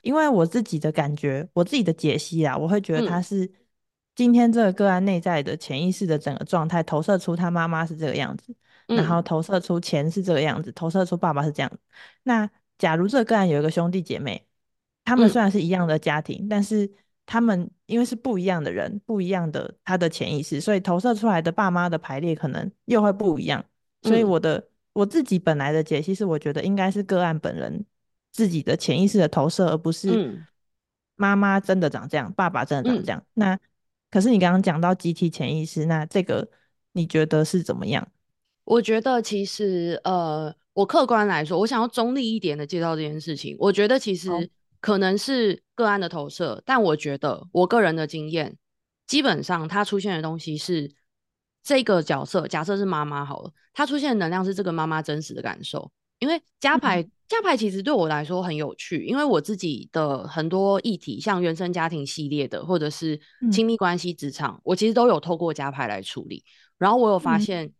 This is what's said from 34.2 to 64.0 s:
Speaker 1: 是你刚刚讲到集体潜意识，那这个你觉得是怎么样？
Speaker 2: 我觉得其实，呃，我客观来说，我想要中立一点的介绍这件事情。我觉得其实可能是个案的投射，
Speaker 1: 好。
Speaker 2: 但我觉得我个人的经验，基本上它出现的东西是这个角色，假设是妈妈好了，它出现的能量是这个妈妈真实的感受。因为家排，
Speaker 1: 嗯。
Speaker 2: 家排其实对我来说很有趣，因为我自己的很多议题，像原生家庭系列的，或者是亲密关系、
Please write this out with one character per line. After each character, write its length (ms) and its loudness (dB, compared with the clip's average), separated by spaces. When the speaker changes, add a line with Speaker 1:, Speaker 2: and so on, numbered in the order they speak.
Speaker 1:
是 80 4
你 100 6
刚 140 6
刚 100 4
讲 160 2
到 160 4
集 160 -2
体 180 0
潜 240 -4
意 120 -2
识， 220 -4
那 180 0
这 180 0
个 240 -2
你 120 0
觉 200 2
得 180 2
是 180 0
怎 140 -4
么 120 -8
样？ 200 -4
Speaker 2:
我 180 4
觉 200 0
得 200 0
其 220 -4
实， 640 -2
呃， 500 -2
我 140 2
客 200 4
观 220 2
来 160 0
说， 160 -2
我 80 2
想 140 0
要 60 0
中 280 -2
立 180 -2
一 60 -2
点 180 -2
的 80 -6
介 140 -6
绍 160 0
这 60 -6
件 180 -6
事 160 -8
情。 240 -12
我 100 4
觉 160 4
得 140 4
其 160 -2
实 340 -4
可 200 2
能 180 2
是 440 0
个 120 0
案 140 2
的 80 -4
投 220 -8
射， 260 -4
Speaker 1:
好。 100 -16
Speaker 2:
但 160 4
我 140 4
觉 220 -6
得 340 -4
我 160 4
个 140 4
人 120 4
的 140 -2
经 220 -10
验， 260 -4
基 160 0
本 220 0
上 240 -2
它 160 0
出 160 -2
现 160 -2
的 60 -4
东 180 -6
西 160 -8
是 340 -4
这 220 2
个 180 4
角 220 -2
色， 240 -2
假 160 -4
设 140 -2
是 80 -2
妈 180 -2
妈 220 -6
好 160 -12
了， 100 -14
它 120 0
出 140 -4
现 100 -2
的 60 0
能 140 0
量 160 -2
是 80 -2
这 100 -4
个 80 -2
妈 160 -2
妈 140 -2
真 200 -4
实 120 -12
的 80 -10
感 200 -8
受。 300 -10
因 100 -2
为 120 -2
家 160 4
排， 240 0
Speaker 1:
嗯。 100 -10
Speaker 2:
家 140 0
排 160 2
其 140 -2
实 100 -6
对 100 -2
我 160 2
来 160 -2
说 180 -4
很 140 -4
有 200 -6
趣， 300 -8
因 120 -2
为 60 0
我 180 2
自 160 -6
己 340 -6
的 360 -2
很 200 -4
多 340 2
议 140 -2
题， 240 -10
像 220 0
原 140 0
生 180 -4
家 160 -2
庭 160 -6
系 220 -8
列 200 -2
的， 160 -8
或 140 0
者 100 -2
是 320 -6
亲 140 4
密 100 2
关 220 0
系、 140 -4